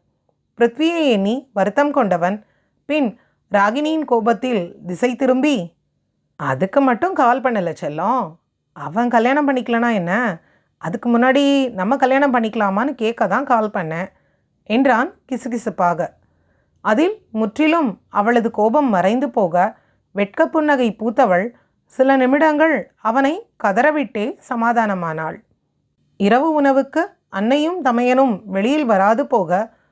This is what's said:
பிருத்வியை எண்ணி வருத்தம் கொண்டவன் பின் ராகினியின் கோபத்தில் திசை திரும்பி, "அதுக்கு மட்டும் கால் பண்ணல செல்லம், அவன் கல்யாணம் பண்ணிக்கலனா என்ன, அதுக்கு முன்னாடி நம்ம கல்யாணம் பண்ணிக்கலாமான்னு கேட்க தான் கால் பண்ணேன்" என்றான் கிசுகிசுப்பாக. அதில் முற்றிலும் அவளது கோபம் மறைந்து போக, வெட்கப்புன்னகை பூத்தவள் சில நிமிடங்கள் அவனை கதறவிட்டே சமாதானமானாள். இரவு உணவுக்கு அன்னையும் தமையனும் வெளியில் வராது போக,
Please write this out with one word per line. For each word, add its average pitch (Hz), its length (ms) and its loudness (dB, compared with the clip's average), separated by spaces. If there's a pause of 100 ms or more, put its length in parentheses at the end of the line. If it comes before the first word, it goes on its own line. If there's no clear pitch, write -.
(580)
பிருத்வியை 311 500 0
எண்ணி 220 440 0
வருத்தம் 208 400 0
கொண்டவன் 190 440 0 (520)
பின் 208 200 0 (440)
ராகினியின் 285 520 0
கோபத்தில் 233 580 0 (240)
திசை 226 300 -2
திரும்பி, 269 380 2 (880)
"அதுக்கு 147 400 -2
மட்டும் 269 340 0
கால் 254 260 2
பண்ணல 208 400 -2
செல்லம், 170 540 -4 (380)
அவன் 165 360 -4
கல்யாணம் 254 400 2
பண்ணிக்கலனா 240 460 -2
என்ன, 190 460 -2 (380)
அதுக்கு 185 300 -6
முன்னாடி 262 640 2
நம்ம 185 240 -2
கல்யாணம் 269 380 2
பண்ணிக்கலாமான்னு 220 600 0
கேட்க 226 320 -2
தான் 220 180 0
கால் 220 260 0
பண்ணேன்" 170 380 -6 (540)
என்றான் 247 480 2 (160)
கிசுகிசுப்பாக. 190 800 -4 (720)
அதில் 294 360 0 (160)
முற்றிலும் 277 580 0 (180)
அவளது 226 420 0
கோபம் 233 380 2
மறைந்து 214 420 0
போக, 185 460 0 (380)
வெட்கப்புன்னகை 285 840 0
பூத்தவள் 220 500 0 (380)
சில 269 320 2
நிமிடங்கள் 294 800 2
அவனை 269 380 0 (300)
கதறவிட்டே 233 640 0 (120)
சமாதானமானாள். 202 1000 -4 (800)
இரவு 254 360 2
உணவுக்கு 277 500 2 (260)
அன்னையும் 294 560 -2
தமையனும் 247 600 2
வெளியில் 214 400 -2
வராது 220 420 2
போக, 196 460 -2 (200)